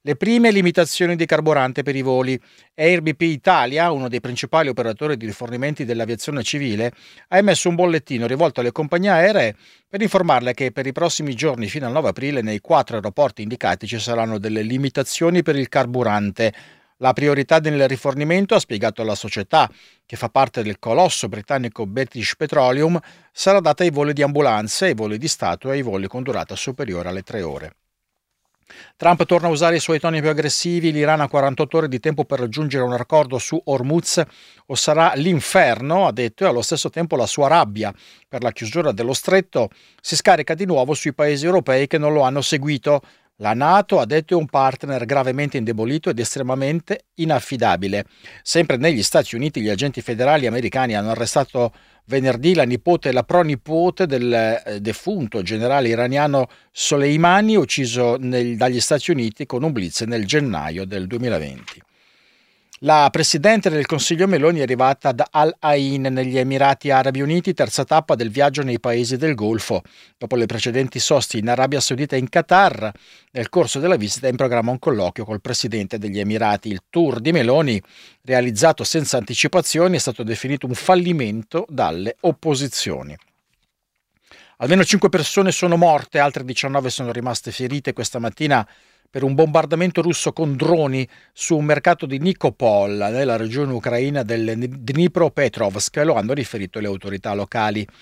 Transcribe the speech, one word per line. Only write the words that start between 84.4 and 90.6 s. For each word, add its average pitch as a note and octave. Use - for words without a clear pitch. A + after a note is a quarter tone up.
Almeno F3
cinque G3
persone F#3
sono F3
morte, D#3+
altre C#3+
diciannove C3+
sono A#2+
rimaste A#2+
ferite C3
questa B2
mattina A#2
per C3
un C3+
bombardamento D#3+
russo D#3+
con D3
droni C#3+